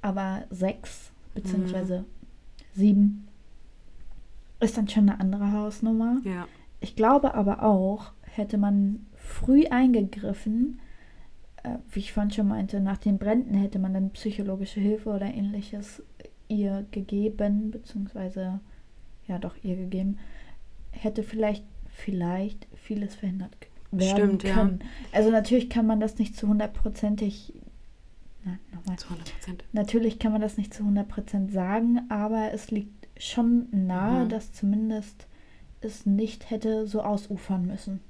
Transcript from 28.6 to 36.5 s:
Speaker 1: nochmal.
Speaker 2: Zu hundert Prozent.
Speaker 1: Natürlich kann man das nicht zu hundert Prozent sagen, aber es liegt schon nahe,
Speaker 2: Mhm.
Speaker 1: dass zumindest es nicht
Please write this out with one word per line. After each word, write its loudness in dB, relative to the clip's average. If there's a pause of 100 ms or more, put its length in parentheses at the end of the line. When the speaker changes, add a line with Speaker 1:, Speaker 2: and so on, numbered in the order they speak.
Speaker 1:
nochmal. -6
Speaker 2:
Zu -14
hundert -10
Prozent. -10
Speaker 1:
Natürlich 0
kann 2
man 2
das -2
nicht -4
zu -6
hundert 2
Prozent -4
sagen, 2
aber -2
es -8
liegt -6 (160)
schon 2
nahe, 2
Speaker 2:
Mhm. 0
Speaker 1:
dass -6
zumindest -2 (540)
es -6
nicht 0